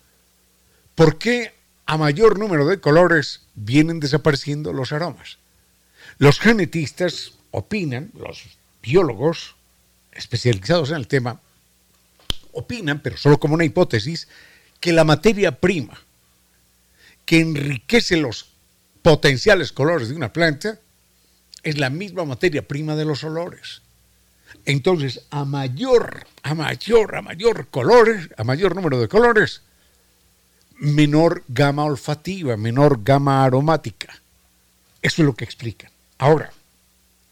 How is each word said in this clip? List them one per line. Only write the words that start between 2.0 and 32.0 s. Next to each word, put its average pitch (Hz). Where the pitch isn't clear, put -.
número 180
de 185
colores 165
vienen 151
desapareciendo 147
los 135
aromas? 151
Los 139
genetistas 175
opinan, 147
los -
biólogos 147
especializados 123
en 160
el 147
tema, 120
opinan, 151
pero -
solo 147
como 151
una 165
hipótesis, 156
que 175
la 165
materia 170
prima 175
que 165
enriquece 160
los 135
potenciales 156
colores 139
de 139
una 147
planta 165
es 156
la 139
misma 175
materia 147
prima 151
de 156
los 151
olores. 160
Entonces, 143
a 143
mayor, 139
a 143
mayor, 165
a -
mayor 190
colores, 208
a 113
mayor 165
número 156
de 113
colores, 220
menor 151
gama 143
olfativa, 151